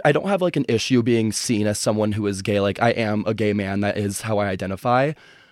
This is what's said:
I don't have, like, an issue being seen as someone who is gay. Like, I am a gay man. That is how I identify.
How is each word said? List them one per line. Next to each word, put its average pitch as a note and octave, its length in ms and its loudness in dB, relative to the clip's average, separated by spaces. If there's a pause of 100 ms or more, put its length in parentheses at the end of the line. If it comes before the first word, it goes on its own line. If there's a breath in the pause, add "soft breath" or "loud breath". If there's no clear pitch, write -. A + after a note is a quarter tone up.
I D3+ 60 6
don't - 160 0
have, G3 140 0
like, F3+ 140 0
an C#3+ 140 0
issue A#2+ 340 2
being A2+ 280 2
seen G#2 360 0
as G#2 120 -2
someone G#2+ 340 0
who G#2 140 -2
is G2 140 -4
gay. G2+ 180 0
Like, G2 220 0
I A#2 100 4
am G#2+ 360 -2
a A2 60 0
gay G#2 200 0
man. G2 280 -2
That G2+ 160 -2
is G2+ 240 -4
how A2 160 -2
I G#2 100 0
identify. G2+ 680 -2 (380 soft breath)